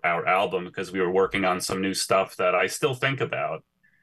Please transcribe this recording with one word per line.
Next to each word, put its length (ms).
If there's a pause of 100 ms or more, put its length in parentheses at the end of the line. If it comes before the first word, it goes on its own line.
our 220
album, 380
because 260
we 100
were 100
working 320
on 160
some 220
new 120
stuff 420
that 180
I 140
still 260
think 280
about. 420 (400)